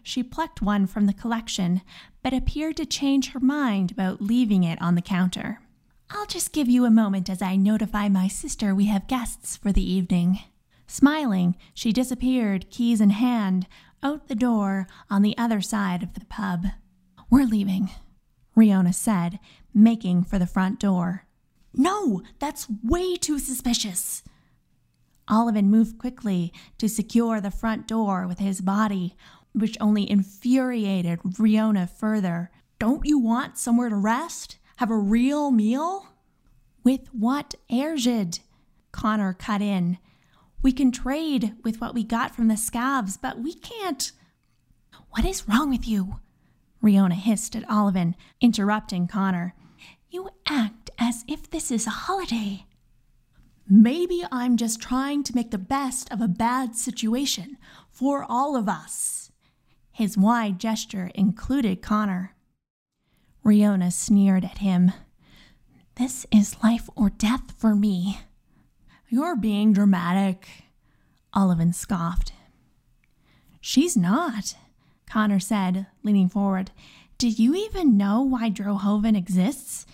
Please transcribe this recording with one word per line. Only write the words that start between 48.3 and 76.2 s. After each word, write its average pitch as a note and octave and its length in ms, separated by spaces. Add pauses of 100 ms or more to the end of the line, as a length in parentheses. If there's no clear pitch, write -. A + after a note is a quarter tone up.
interrupting G#3 680
Connor. F3+ 480 (540)
"You F#4 200 (160)
act A3+ 520
as A#3 300
if D#4 220
this D#4+ 200
is A#3 160
a A#3 40 (180)
holiday." A#3 560 (1080)
"Maybe E4+ 640
I'm B3 240
just A3+ 240
trying C#4 440
to A#3+ 120
make A#3 160
the G#3 60
best C4 520
of A#3 120
a A3+ 80
bad A#3 480
situation A#3+ 800 (320)
for C#4 340
all C4+ 320
of A3 140
us." - 600 (600)
His G#3 260
wide G#3+ 400
gesture A3 500
included G3 720
Connor. G3 520 (1080)
Riona G#3 480
sneered G3 540
at - 140
him. F#3 340 (1040)
"This B3+ 360
is - 320
life A3+ 320
or G#3 140
death A3 480
for G#3+ 180
me." G3+ 440 (920)
"You're D4+ 260
being G#3+ 380
dramatic," F#3+ 720 (880)
Olivan E3+ 400
scoffed. F3 580 (1300)
"She's E4 380
not," A3 580 (520)
Connor G#3 340
said, F#3+ 460 (160)
leaning G3 260